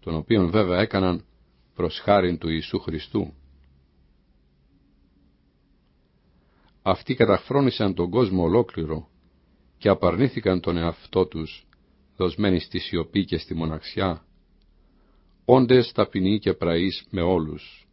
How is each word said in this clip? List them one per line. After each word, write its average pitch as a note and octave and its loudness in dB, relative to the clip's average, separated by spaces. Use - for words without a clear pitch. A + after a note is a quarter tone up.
τον E2+ -6
οποίον F2+ 2
βέβαια F#2 2
έκαναν F#2+ 0
προς E2+ -4
χάριν F#2 2
του E2 -6
Ιησού D#2+ -4
Χριστού. D#2 -6
Αυτοί G2 -2
καταφρόνησαν A#2 0
τον F2 -2
κόσμο F#2+ 0
ολόκληρο D#2+ -2
και - 0
απαρνήθηκαν F#2+ 0
τον E2+ -2
εαυτό E2+ -2
τους, - -12
δοσμένοι F#2 0
στη E2+ -8
σιωπή F2 -4
και E2 -4
στη - -10
μοναξιά, E2 -6
όντες B2+ 4
ταπεινοί G2+ -2
και G2 -2
πραείς E2+ -2
με F#2 -4
όλους D#2+ -4